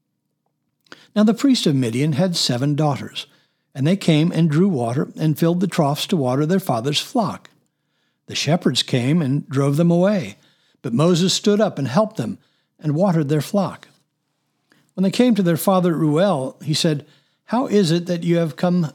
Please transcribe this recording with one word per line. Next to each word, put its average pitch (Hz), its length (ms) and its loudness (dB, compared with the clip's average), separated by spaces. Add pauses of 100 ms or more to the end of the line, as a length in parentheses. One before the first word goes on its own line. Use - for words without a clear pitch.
(1120)
Now 208 100 2
the 220 100 4
priest 254 340 2
of 147 80 2
Midian 131 380 0
had 175 240 0
seven 139 360 -2
daughters, 143 540 -4 (480)
and 135 100 -2
they 185 120 2
came 165 340 2
and 160 180 2
drew 170 200 2
water 123 480 -4
and 156 200 0
filled 170 220 0
the 190 80 0
troughs 147 400 -2
to 208 80 -2
water 135 300 0
their 185 160 0
father's 135 400 -4
flock. 156 480 -6 (800)
The 104 80 -10
shepherds 151 460 0
came 139 400 0
and 143 280 -2
drove 139 260 0
them 170 160 2
away, 185 460 0 (440)
but - 120 -8
Moses 170 400 2
stood 208 260 2
up 202 180 -2
and 135 120 -4
helped 208 260 0
them 107 220 -8 (420)
and 147 160 -2
watered 165 320 0
their 151 140 0
flock. - 480 -4 (1040)
When 190 100 -2
they 190 80 2
came 247 240 4
to 202 80 2
their 170 140 2
father 180 400 2
Reuel, 151 640 0
he 147 100 -4
said, 151 320 0 (400)
"How 240 220 -2
is 202 240 2
it 175 140 -2
that 175 180 -6
you 170 140 2
have 165 180 -2
come 180 400 0